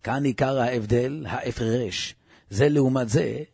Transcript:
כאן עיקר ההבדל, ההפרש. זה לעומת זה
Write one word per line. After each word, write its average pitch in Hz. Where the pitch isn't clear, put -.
כאן 135
עיקר 135
ההבדל, 123
ההפרש. 117
זה 120
לעומת 131
זה 120